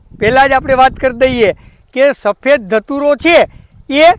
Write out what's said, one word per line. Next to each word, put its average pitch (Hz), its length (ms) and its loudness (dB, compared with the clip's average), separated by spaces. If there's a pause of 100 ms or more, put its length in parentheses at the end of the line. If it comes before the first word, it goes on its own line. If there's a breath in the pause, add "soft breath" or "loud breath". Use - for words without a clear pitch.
(200)
પહેલાં 262 300 0
જ 269 40 0
આપણે 269 220 -2
વાત 254 240 2
કરી 254 220 -4
દઈએ 247 280 0 (440 soft breath)
કે 262 100 -2 (100)
સફેદ 220 580 -4
ધતુરો 285 440 -2
છે 320 220 0 (520 soft breath)
એ 285 160 2 (140)